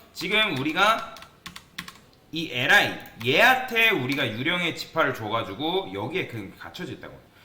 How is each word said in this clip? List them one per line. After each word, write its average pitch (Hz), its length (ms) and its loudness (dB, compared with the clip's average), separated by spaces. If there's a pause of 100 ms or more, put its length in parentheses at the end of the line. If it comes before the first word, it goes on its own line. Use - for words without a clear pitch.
(120)
지금 196 440 0
우리가 180 600 2 (1120)
이 160 220 -6
엘아이, 160 400 4 (320)
얘한테 226 640 4
우리가 139 440 0
유령의 165 440 -2
지파를 147 380 0
줘가지고 113 800 -4
여기에 131 320 -4
그 98 320 -10
갇혀져 127 340 -12
있다고. - 260 -16 (260)